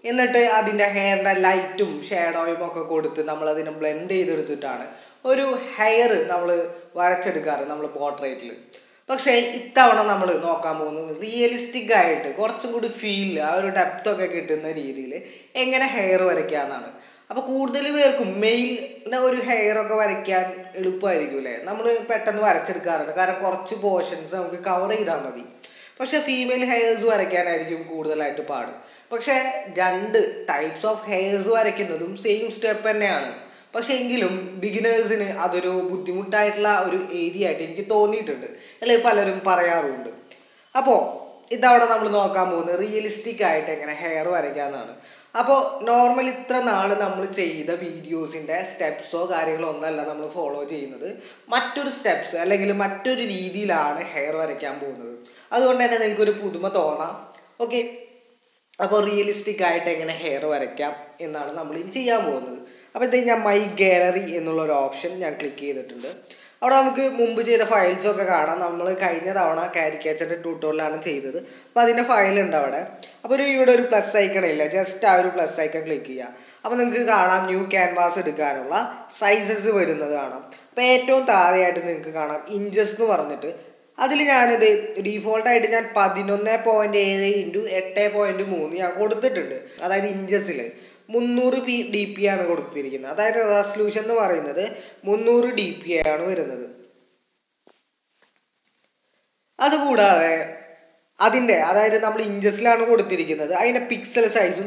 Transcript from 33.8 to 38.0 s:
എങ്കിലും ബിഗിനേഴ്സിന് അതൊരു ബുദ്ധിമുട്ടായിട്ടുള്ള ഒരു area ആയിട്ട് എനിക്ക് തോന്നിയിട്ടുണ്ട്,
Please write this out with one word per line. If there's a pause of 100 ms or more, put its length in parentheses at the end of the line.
എങ്കിലും (300)
ബിഗിനേഴ്സിന് (160)
അതൊരു (200)
ബുദ്ധിമുട്ടായിട്ടുള്ള (160)
ഒരു (220)
area
ആയിട്ട്
എനിക്ക്
തോന്നിയിട്ടുണ്ട്, (320)